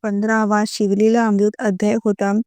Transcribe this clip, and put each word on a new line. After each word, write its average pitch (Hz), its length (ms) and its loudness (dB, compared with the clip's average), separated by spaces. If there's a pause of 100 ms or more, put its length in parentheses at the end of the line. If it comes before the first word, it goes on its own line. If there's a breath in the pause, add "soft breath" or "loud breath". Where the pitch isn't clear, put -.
पंधरावा 214 640 0
शिवलीला 220 600 2
अमृत 208 320 2
अध्याय 208 440 0
होता. 202 280 0 (160)